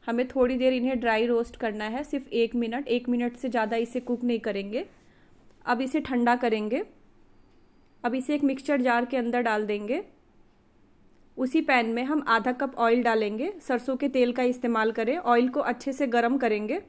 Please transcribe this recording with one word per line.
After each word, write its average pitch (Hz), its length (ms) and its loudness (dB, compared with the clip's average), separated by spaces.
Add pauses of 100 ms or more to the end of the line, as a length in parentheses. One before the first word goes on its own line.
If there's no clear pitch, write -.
हमें 240 220 0
थोड़ी 254 280 2
देर 262 160 4
इन्हें 254 280 0
ड्राई 233 260 2
रोस्ट 240 300 0
करना 214 280 -4
है, 233 200 -6
सिर्फ 277 240 -6
एक 233 260 0
मिनट, 240 340 -2
एक 247 200 0
मिनट 240 280 0
से 262 120 -6
ज़्यादा 220 280 0
इसे 233 240 -2
कुक 247 220 -4
नहीं 240 180 0
करेंगे। 208 440 -4 (840)
अब 240 140 0
इसे 269 200 -2
ठंडा 240 360 2
करेंगे। 226 460 -2 (1200)
अब 240 100 0
इसे 262 200 -2
एक 294 100 0
मिक्सचर 269 360 0
जार 247 240 2
के 247 120 -4
अंदर 240 260 0
डाल 214 240 0
देंगे। 208 360 -4 (1300)
उसी 262 240 0
पैन 254 280 2
में 233 160 -2
हम 294 240 0
आधा 226 260 2
कप 262 220 -4
ऑयल 233 260 4
डालेंगे, 226 580 0
सरसों 254 360 -2
के 285 120 -2
तेल 254 240 4
का 254 120 0
इस्तेमाल 233 480 2
करें। 233 240 0
ऑयल 240 320 4
को 269 140 -2
अच्छे 262 300 -2
से 277 160 0
गर्म 240 300 2
करेंगे। 220 500 0